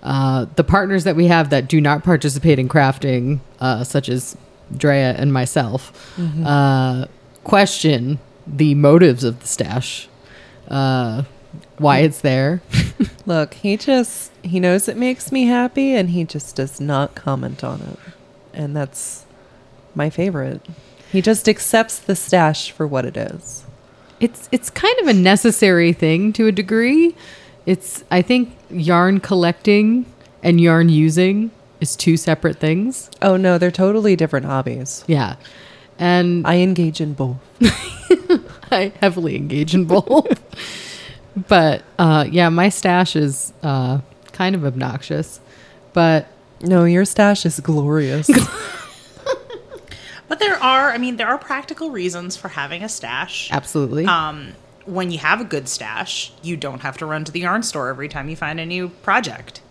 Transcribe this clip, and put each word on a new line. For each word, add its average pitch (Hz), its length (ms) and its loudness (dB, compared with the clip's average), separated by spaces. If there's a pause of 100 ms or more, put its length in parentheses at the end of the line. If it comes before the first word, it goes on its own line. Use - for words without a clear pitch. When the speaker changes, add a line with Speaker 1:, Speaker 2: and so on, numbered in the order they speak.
Speaker 1:
Uh, 135 420 0 (120)
the 175 80 2
partners 196 400 0
that 170 120 0
we 175 120 4
have 165 220 4
that 135 160 0
do 156 140 4
not 147 240 0
participate 147 540 2
in 127 100 -2
crafting, 135 720 0 (180)
uh, 127 260 -2
such 131 260 -4
as 123 260 -6 (400)
Drea 139 400 2
and 139 160 0
myself, 127 840 -4
Speaker 2:
Mm-hmm. 165 300 -4
Speaker 1:
uh, 135 600 2 (360)
question 151 760 0 (280)
the 147 280 2
motives 147 500 6
of 120 160 -2
the - 80 -14
stash, - 580 -6 (600)
uh, 127 540 -2 (560)
why 143 220 6
it's 151 200 2
there. 139 400 0 (340)
<laughs> - 320 -6
Speaker 2:
Look, 160 280 -2
he 202 240 -2
just, - 520 -2 (120)
he 180 180 -2
knows 180 280 2
it - 100 -6
makes 254 340 -4
me 262 140 2
happy, 247 480 0
and 185 160 0
he 175 140 -2
just - 300 -12
does 135 260 -8
not 143 340 -2
comment 131 500 -6
on 127 160 -8
it. - 180 -14 (540)
And 147 240 -8
that's - 480 -10 (680)
my 151 160 -2
favorite. 156 500 -4 (500)
He 190 120 0
just 214 260 2
accepts 220 500 0
the - 180 -2
stash 160 560 2
for 156 140 -6
what 131 180 -4
it - 120 -8
is. - 480 -12 (560)
Speaker 1:
It's, - 320 -4
it's - 180 -4
kind 480 300 0
of 370 80 2
a 247 40 6
necessary 185 800 4
thing 170 420 0
to 220 120 2
a 220 60 4
degree. 233 600 2 (500)
It's, - 460 -4
I 180 120 4
think 247 340 0 (140)
yarn 180 500 2
collecting 208 840 2 (380)
and 170 180 4
yarn 170 280 6
using 180 640 2 (300)
is - 160 -4
two 165 200 2
separate 160 420 -2
things. 190 520 -2 (120)
Speaker 2:
Oh, 190 140 4
no, 185 220 2
they're 175 120 2
totally 202 460 2
different 147 300 -2
hobbies. 131 600 -6
Speaker 1:
Yeah. 131 300 0 (640)
And 175 480 2
Speaker 2:
I 170 100 4
engage 175 440 2
in 151 140 -4
both. 131 220 -4 (140)
Speaker 1:
<laughs> - 100 -6 (1120)
I 196 300 0
heavily 175 360 -2
engage 147 380 -4
in 185 120 4
both. 202 560 2 (460)
<laughs> - 40 -18 (560)
But, 160 340 4 (160)
uh, 156 320 4
yeah, 170 180 4
my 175 220 2
stash 180 440 0
is, 143 380 -2 (100)
uh, 135 360 -2 (340)
kind 190 220 -2
of 170 100 -4
obnoxious. 131 760 -6 (540)
But 160 360 2 (340)
Speaker 2:
No, 175 220 4
your 175 200 4
stash 202 400 2
is 160 160 -2
glorious. 147 760 0
<laughs> 247 60 6 (1900)
Speaker 3:
But 302 120 -6
there 403 160 0
are, 262 340 2
I 240 80 -4
mean, 247 180 -4
there 220 120 -4
are 262 100 0
practical 302 520 -8
reasons 180 460 -8
for - 120 -14
having 151 340 -8
a 220 60 -10
stash. 135 640 -10
Speaker 1:
Absolutely. 143 540 -2
Speaker 3:
Um, 151 480 -4 (320)
when 185 240 -6
you 165 80 -8
have 160 220 0
a 247 40 -8
good 147 240 -8
stash, - 640 -10 (100)
you 170 140 -8
don't 135 240 -10
have 135 180 -8
to 160 80 -10
run 156 180 -6
to 151 80 -14
the 170 80 -6
yarn 180 220 -4
store 139 260 -6
every 135 200 -10
time 143 200 -10
you 156 80 -10
find 156 220 -8
a 165 80 -10
new 180 220 -8
project. - 720 -6 (100)